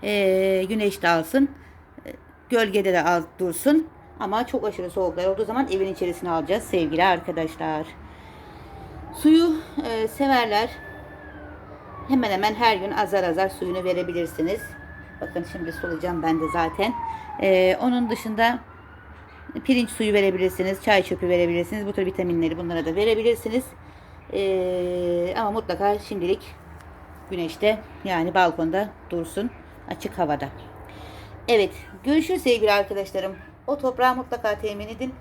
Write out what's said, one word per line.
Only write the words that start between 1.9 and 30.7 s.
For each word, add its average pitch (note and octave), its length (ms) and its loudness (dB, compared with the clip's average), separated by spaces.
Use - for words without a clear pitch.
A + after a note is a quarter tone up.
E, - 60 -14
gölgede G#3 420 4
de F3 100 4
al, E3+ 200 4
dursun. C4+ 500 2
Ama A3 260 -2
çok B3 220 -4
aşırı F3+ 220 -6
soğuklar F3+ 360 0
olduğu F#3+ 180 0
zaman A#3+ 280 -2
evin F#3+ 220 0
içerisine F3 360 -4
alacağız E3 340 0
sevgili E3 400 2
arkadaşlar. D#3+ 840 0
Suyu, D#4+ 340 6
e, A3+ 180 -2
severler. A#3 640 2
Hemen B3 220 2
hemen G3+ 240 0
her A3 220 4
gün F#3+ 140 -4
azar F#3+ 340 0
azar F3+ 240 2
suyunu F#3 360 -4
verebilirsiniz. F3 760 -2
Bakın E3+ 320 -6
şimdi E3 200 -8
sulayacağım E3 500 -4
ben D#3+ 180 2
de D#3+ 120 -2
zaten. F3 420 0
E, F#3 380 6
onun B3 300 2
dışında A3+ 480 0
pirinç B3 260 4
suyu G#3+ 220 0
verebilirsiniz. F#3+ 720 2
Çay G3+ 180 6
çöpü F#3 260 -2
verebilirsiniz. F3 580 2
Bu G3+ 60 -4
tür G3 140 0
vitaminleri E3+ 520 0
bunlara E3+ 280 -2
da D#3+ 80 -2
verebilirsiniz. A3 680 2
E, F3+ 1040 0
ama A3 140 0
mutlaka G#3 480 0
şimdilik F#3 420 -2
güneşte, F#3+ 480 0
yani F3 300 -2
balkonda F3 540 2
dursun. F3 400 -4
Açık - 300 -8
havada. D3 300 0